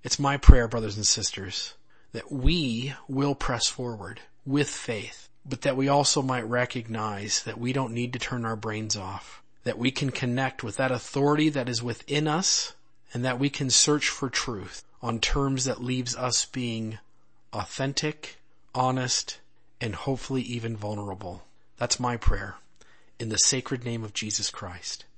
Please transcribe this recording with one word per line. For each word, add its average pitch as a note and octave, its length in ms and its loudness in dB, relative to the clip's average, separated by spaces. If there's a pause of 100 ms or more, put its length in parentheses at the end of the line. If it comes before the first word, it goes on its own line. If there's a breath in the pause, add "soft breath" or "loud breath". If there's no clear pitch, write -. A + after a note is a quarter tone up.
It's - 160 -4
my C#3+ 180 2
prayer, B2 300 12
brothers A2 300 -2
and G#2 100 0
sisters, - 680 -4 (380 soft breath)
that - 200 -10
we C3+ 600 2 (140)
will C#3 260 0
press B2+ 320 0
forward A2 540 -6 (260)
with C#3 240 0
faith, - 600 -8 (140)
but C3+ 180 -8
that C3 160 0
we C3+ 100 2
also C#3 340 4
might B2+ 260 -2
recognize A2 960 -2
that A2 140 -8
we A#2+ 160 -2
don't C3 200 -2
need A#2+ 200 -4
to B2 60 -6
turn A#2 260 -4
our A2+ 100 -2
brains G#2+ 400 -4
off, F#2+ 460 -10 (220)
that A#2 160 -4
we B2 100 2
can C3 220 -2
connect B2+ 520 -2
with A2 140 -6
that C3 140 2
authority C#3+ 580 2
that C3 200 -2
is A#2 120 -2
within C#3 460 -2
us, - 460 0 (400)
and B2 100 -2
that B2+ 160 -2
we C#3 100 2
can C3+ 200 -4
search D3 400 4
for C3+ 200 -4
truth - 540 -6 (180)
on A#2 180 -2
terms C3+ 440 2
that B2+ 180 -2
leaves B2+ 360 -4
us B2+ 280 0
being A2+ 520 -6 (560)
authentic, C3+ 840 -4 (360)
honest, B2+ 680 0 (400)
and G#2+ 160 -4
hopefully C3+ 460 -4
even A#2 340 -6
vulnerable. G2+ 680 -8 (340)
That's - 220 -2
my A#2+ 180 0
prayer. G2+ 380 2 (600 soft breath)
In A#2 120 -6
the G2+ 80 -2
sacred B2+ 480 0
name A#2 180 -4
of G#2 100 -12
Jesus G#2 360 -4
Christ. - 560 -12 (120)